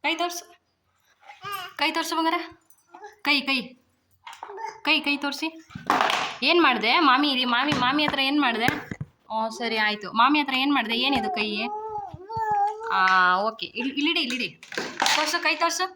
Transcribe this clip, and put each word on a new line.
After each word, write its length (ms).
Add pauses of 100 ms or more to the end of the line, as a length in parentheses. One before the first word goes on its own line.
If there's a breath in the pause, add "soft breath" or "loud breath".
ಕೈ 120
ತೋರ್ಸು. 300 (1300)
ಕೈ 160
ತೋರ್ಸು 240
ಬಂಗಾರ. 180 (880)
ಕೈ, 180
ಕೈ. 220 (1200)
ಕೈ, 160
ಕೈ 160
ತೋರ್ಸಿ. 300 (960)
ಏನ್ 200
ಮಾಡ್ದೆ? 380
ಮಾಮಿ 320
ಇರಿ, 120
ಮಾಮಿ, 280
ಮಾಮಿ 320
ಹತ್ರ 140
ಏನ್ 220
ಮಾಡ್ದೆ? 280 (640)
ಓ, 180
ಸರಿ, 280
ಆಯ್ತು. 360
ಮಾಮಿ 280
ಹತ್ರ 140
ಏನ್ 200
ಮಾಡ್ದೆ? 220
ಏನಿದು 340
ಕೈ? 180 (1400)
ಆ, 80 (420)
ಓಕೆ. 240
ಇಲ್-, 280
ಇಲ್ಲಿಡಿ, 260
ಇಲ್ಲಿಡಿ. 280 (680)
ತೋರ್ಸು, 260
ಕೈ 140
ತೋರ್ಸು. 400